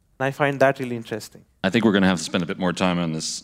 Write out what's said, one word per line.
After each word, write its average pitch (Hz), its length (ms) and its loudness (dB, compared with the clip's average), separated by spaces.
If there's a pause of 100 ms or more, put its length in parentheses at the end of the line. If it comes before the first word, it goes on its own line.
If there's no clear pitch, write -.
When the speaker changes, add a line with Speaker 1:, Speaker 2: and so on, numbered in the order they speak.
(200)
Speaker 1:
And 131 60 -2
I 139 60 -2
find 139 280 0
that 135 200 4
really 123 160 -6
interesting. - 500 -12 (180)
Speaker 2:
I 95 60 2
think 113 160 2
we're 110 60 4
gonna 95 160 4
have 92 100 2
to 80 60 -6
spend 95 200 -2
a - 40 -6
bit 98 100 -6
more 87 160 -2
time 90 240 0
on 82 160 -2
this, - 300 -8